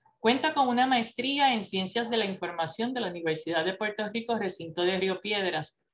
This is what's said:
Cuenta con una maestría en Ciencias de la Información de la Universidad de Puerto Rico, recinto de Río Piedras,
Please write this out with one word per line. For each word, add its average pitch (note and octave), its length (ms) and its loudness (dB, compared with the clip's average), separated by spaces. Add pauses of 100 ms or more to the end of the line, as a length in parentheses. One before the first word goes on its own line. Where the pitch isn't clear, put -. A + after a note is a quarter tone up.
(200)
Cuenta C4 360 2
con C4+ 120 4
una B3 200 4
maestría C4 680 2
en G#3+ 100 0
Ciencias F#3+ 460 -2
de A#3 80 0
la A3 80 2
Información F#3 680 -4
de B3 60 -2
la F#3+ 80 -2
Universidad E3 540 -2
de F#3+ 120 0
Puerto G#3 340 -4
Rico, A3+ 300 -2
recinto F3 420 -2
de F#3 160 4
Río F#3 240 0
Piedras, F#3 720 -2